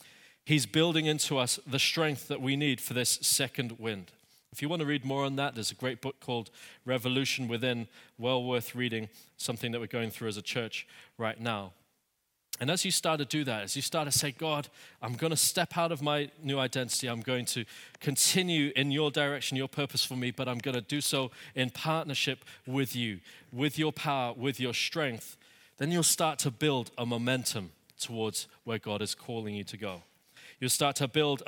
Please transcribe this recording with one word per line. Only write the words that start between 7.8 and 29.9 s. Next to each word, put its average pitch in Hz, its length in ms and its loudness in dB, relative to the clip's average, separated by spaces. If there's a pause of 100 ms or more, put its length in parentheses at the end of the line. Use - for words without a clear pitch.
well 123 260 2
worth 123 320 -2
reading, 113 320 -2 (280)
something 120 360 -4
that 120 80 -2
we're 110 80 -6
going 113 240 -2
through 113 160 -6
as 101 80 -4
a 104 60 -8
church - 440 -4 (320)
right 110 220 -2
now. 104 320 -2 (880)
And 123 100 2
as 175 140 2
you 185 80 0
start 160 260 4
to 147 60 0
do 151 180 0
that, 113 220 -2
as 98 100 -4
you 139 80 -2
start 160 240 0
to 139 100 2
say, 147 140 2
"God, 151 380 -2 (340)
I'm 120 140 -4
gonna 160 200 0
step - 400 2
out 170 140 2
of 160 120 -4
my 147 280 2 (100)
new 139 200 0
identity. 127 480 0
I'm 120 120 -2
going 123 260 0
to 120 180 -2 (340)
continue 156 800 4
in 139 160 4
your 147 180 2
direction, 143 460 0
your 131 100 0
purpose 135 380 -2
for - 100 -4
me, 123 160 -2
but 123 180 -4
I'm 123 100 -2
gonna 123 220 -2
do 143 200 -4
so 135 320 0 (240)
in 131 140 2
partnership 151 760 -2 (200)
with 131 300 0
you, 113 280 -2 (280)
with 135 260 -2
your 156 160 0
power, 131 420 0
with 127 260 -2
your 127 120 0
strength," 127 640 -2 (420)
then 143 120 0
you'll 175 140 4
start 151 360 4
to 139 120 0
build 131 440 0
a 123 80 -2
momentum 117 680 0 (260)
towards 110 480 -4 (160)
where 113 160 -2
God 104 240 -2
is 104 140 -4
calling 110 400 -6
you 101 80 -6
to 107 120 -12
go. 98 280 -8 (560)